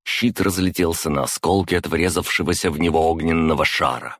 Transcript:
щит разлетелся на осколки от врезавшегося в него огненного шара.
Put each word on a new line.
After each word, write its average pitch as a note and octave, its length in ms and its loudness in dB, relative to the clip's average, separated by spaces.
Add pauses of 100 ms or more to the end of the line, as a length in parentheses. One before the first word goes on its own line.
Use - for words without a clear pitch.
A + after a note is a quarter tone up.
щит - 360 -2
разлетелся F2+ 720 0
на C#2+ 140 0
осколки F2+ 500 0
от F2 120 0
врезавшегося F2 840 0
в D2 80 -4
него D#2+ 320 2
огненного D#2+ 540 2
шара. B1+ 560 -2